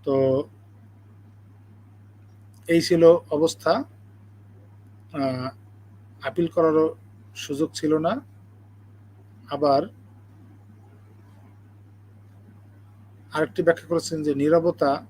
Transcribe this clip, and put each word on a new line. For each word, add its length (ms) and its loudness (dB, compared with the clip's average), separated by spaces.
তো 400 0
এই 140 2
ছিল 220 2
অবস্থা। 520 -2
আহ, 360 -6
আপিল 260 -4
করারও 480 0
সুযোগ 380 -6
ছিল 240 -2
না। 240 -2
আবার 400 0
আরেকটি 300 -4
ব্যাখ্যা 240 0
করেছেন 360 -4
যে 120 -2
নীরবতা 760 0